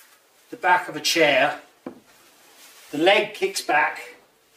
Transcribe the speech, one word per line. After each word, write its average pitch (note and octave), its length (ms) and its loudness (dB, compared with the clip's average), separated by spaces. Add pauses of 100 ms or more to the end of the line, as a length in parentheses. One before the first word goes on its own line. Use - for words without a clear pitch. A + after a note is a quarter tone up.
(500)
the - 80 -16
back F3 320 0
of D#3 60 -10
a D3 60 -10
chair, D3 580 2 (1300)
the D3 80 -6
leg F#3+ 340 2
kicks - 260 -4
back - 580 -4 (400)